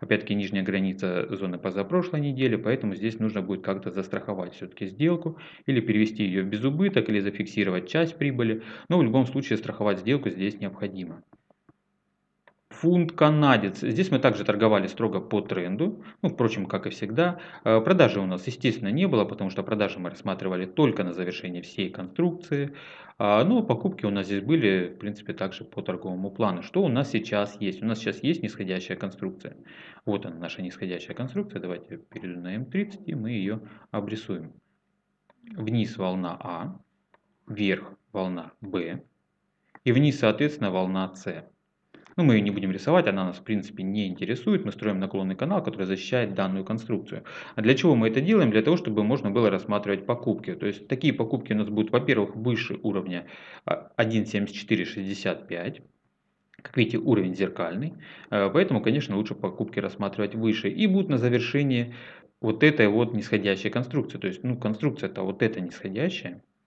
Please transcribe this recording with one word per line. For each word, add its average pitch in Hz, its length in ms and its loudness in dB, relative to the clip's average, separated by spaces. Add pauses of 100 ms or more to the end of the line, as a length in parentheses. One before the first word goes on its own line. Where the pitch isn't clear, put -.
опять-таки - 340 0
нижняя 98 300 -2
граница 95 680 0
зоны 92 260 -6
позапрошлой 101 640 -2
недели, 131 360 0
поэтому 107 400 -2
здесь 113 240 -4
нужно 110 200 0
будет 92 220 -4
как-то 98 300 -4
застраховать 92 640 -6
все-таки - 320 -10
сделку, 160 520 0 (280)
или 135 120 2
перевести 110 460 2
ее 95 180 2
в 95 40 -2
безубыток, 139 640 2
или 104 120 2
зафиксировать 98 680 -2
часть 165 300 0
прибыли, 123 460 0 (240)
но 175 100 4
в 160 60 6
любом 123 220 4
случае 127 320 -2
страховать 101 420 -2
сделку 120 280 0
здесь 95 300 -2
необходимо. 92 640 -8 (1500)
Фунт 170 440 2
канадец. 139 640 4
Здесь 135 320 0
мы 131 80 4
также 107 260 4
торговали 104 420 4
строго 98 320 -2
по 101 220 0
тренду. 98 640 -2 (160)
Ну, 190 80 2
впрочем, 110 380 0
как - 200 -4
и 98 40 -2
всегда. 156 480 0 (260)
Э, 113 160 6
продажи 117 400 6
у 98 60 0
нас, 92 200 -4
естественно, 117 420 -2
не 160 200 2
было, 113 160 4
потому - 240 -4
что 92 140 -4
продажи 101 360 -2
мы 90 120 -8
рассматривали 92 560 -4
только 131 360 4
на 90 120 -4
завершении 90 480 -6
всей 95 260 -6
конструкции. 143 840 -2 (420)
А, 104 280 6
но 220 180 4
покупки - 420 0
у 104 60 0
нас 98 160 0
здесь 101 160 0
были, 101 520 4
в - 40 -18
принципе, 104 340 -8
также 95 320 -6
по - 160 -10
торговому 92 500 -6
плану. 98 320 0
Что - 200 0
у 180 60 2
нас 131 220 0
сейчас 101 520 -2
есть? 95 200 -4
У 104 40 -4
нас 113 120 0
сейчас - 240 -4
есть - 200 0
нисходящая 92 560 -6
конструкция. - 580 -8 (480)
Вот 104 220 -2
она, 82 100 -12
наша 82 240 -10
нисходящая 90 540 -8
конструкция. 131 480 -6
Давайте 90 260 -8
я 85 80 -12
перейду 90 440 -12
на 90 140 -8
М 123 120 -6
тридцать, 196 400 -4
и 165 80 -6
мы 117 160 -6
ее 107 300 -4 (300)
обрисуем. 104 640 -8 (960)
Вниз 110 460 -2
волна 92 460 -2
А, 87 360 -8 (720)
вверх 101 460 -2 (180)
волна 92 480 -4
Б, 92 420 -6 (800)
и 123 80 4
вниз, 139 260 6
соответственно, 113 520 2
волна 92 440 -2
С. 82 340 -12 (680)
Ну, 175 60 4
мы 127 120 8
ее 104 60 6
не 101 80 0
будем 98 220 -2
рисовать, 151 360 4
она 95 180 0
нас, 90 100 -4
в - 60 -18
принципе, 107 400 -4
не 98 240 -2
интересует. 95 580 0
Мы 104 80 -4
строим 104 260 -2
наклонный 95 380 -2
канал, 170 260 0
который 101 220 -2
защищает 98 480 0
данную 95 320 0
конструкцию. 110 600 -4 (320)
А - 40 0
для 117 140 6
чего 151 200 6
мы 113 140 6
это 117 140 2
делаем? 175 280 6
Для 107 120 6
того, 160 160 4
чтобы 107 260 0
можно 110 260 2
было 107 200 4
рассматривать 101 560 0
покупки. 113 480 -2
То - 100 -6
есть 101 240 -4
такие 135 240 2
покупки 110 400 -2
у 107 40 2
нас 104 120 0
будут, 107 240 2
во-первых, 117 420 2
выше 110 480 -2
уровня, 95 440 -2 (400)
а, - 300 -2
один 110 280 2
семьдесят 101 320 -2
четыре - 300 0
шестьдесят 98 600 -4
пять. 85 360 -8 (800)
Как - 160 -16
видите, 113 180 2
уровень 98 380 4
зеркальный, 92 580 -2 (380)
э, 101 200 4
поэтому, 147 300 4
конечно, 123 340 0
лучше 107 200 -2
покупки 107 440 -4
рассматривать 101 560 -4
выше. 110 360 0
И - 160 2
будут 190 240 4
на 131 80 4
завершении 120 760 2 (460)
вот 110 240 4
этой 139 240 6
вот 113 240 4
нисходящей 104 560 0
конструкции. 127 480 -2
То - 120 -6
есть, 92 140 -6
ну, 123 140 -2
конструкция-то 110 640 -2
вот 95 220 -2
эта 110 180 2
нисходящая. 98 800 -6 (240)